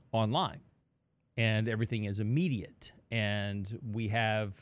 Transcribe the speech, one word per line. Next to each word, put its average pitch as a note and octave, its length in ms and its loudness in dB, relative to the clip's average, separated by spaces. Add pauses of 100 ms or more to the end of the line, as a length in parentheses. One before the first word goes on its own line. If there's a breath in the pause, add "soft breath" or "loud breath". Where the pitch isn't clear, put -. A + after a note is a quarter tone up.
(120)
online, A2+ 480 2 (800)
and A2 320 4
everything A2 360 0
is G2+ 140 -2
immediate, A#2+ 720 -2 (200)
and G2+ 680 -2 (140)
we A2 140 -2
have A2 540 0